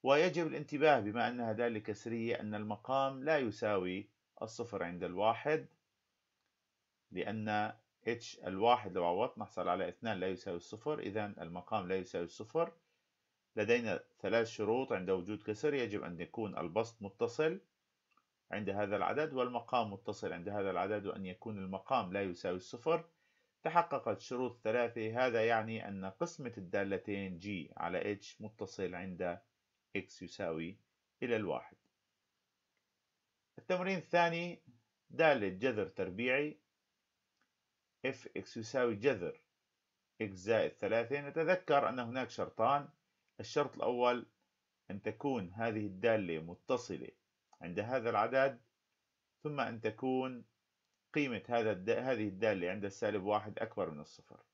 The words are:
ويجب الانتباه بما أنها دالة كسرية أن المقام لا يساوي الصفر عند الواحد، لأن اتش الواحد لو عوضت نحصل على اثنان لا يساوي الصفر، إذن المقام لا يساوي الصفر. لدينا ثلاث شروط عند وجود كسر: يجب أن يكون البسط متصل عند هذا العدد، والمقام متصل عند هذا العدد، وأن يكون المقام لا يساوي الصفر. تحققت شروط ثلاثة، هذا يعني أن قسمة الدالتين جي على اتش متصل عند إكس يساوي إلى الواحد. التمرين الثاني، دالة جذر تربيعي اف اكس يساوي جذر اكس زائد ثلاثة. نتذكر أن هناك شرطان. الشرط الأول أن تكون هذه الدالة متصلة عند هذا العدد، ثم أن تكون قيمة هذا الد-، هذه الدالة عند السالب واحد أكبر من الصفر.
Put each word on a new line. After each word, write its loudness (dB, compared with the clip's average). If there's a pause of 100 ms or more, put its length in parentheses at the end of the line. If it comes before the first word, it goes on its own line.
ويجب 6
الانتباه 4
بما 2
أنها -2
دالة 0
كسرية -2
أن -4
المقام -2
لا 4
يساوي 0 (340)
الصفر -6
عند -4
الواحد، 2 (1400)
لأن -2 (340)
اتش -6
الواحد 2
لو 0
عوضت 2
نحصل -4
على 2
اثنان -4
لا 0
يساوي -6
الصفر، -6
إذن -4
المقام -4
لا 2
يساوي -2
الصفر. -2 (840)
لدينا 2 (160)
ثلاث 4
شروط 0
عند 0
وجود 0
كسر: 0
يجب -2
أن -8
يكون -6
البسط -2
متصل 0 (920)
عند -2
هذا 0
العدد، 0
والمقام 0
متصل -6
عند -8
هذا -2
العدد، 0
وأن -6
يكون -8
المقام -2
لا 0
يساوي -2
الصفر. -2 (540)
تحققت 0
شروط -4
ثلاثة، 2
هذا 4
يعني 0
أن -6
قسمة -6
الدالتين -2
جي -6
على -2
اتش -10
متصل -6
عند -4 (560)
إكس -8
يساوي -6 (440)
إلى 0
الواحد. -4 (1800)
التمرين 0
الثاني، 2 (480)
دالة 6
جذر 0
تربيعي 0 (1500)
اف -4
اكس -10
يساوي 0
جذر 0 (800)
اكس -4
زائد 2
ثلاثة. 0
نتذكر 4
أن -2
هناك -4
شرطان. 2 (520)
الشرط 0
الأول 2 (640)
أن -8
تكون -2
هذه -2
الدالة 2
متصلة -4 (500)
عند -6
هذا 0
العدد، 4 (840)
ثم -4
أن -2
تكون -2 (680)
قيمة 0
هذا 4
الد-، -2
هذه 2
الدالة 2
عند -4
السالب -2
واحد 0
أكبر -2
من -10
الصفر. -18 (140)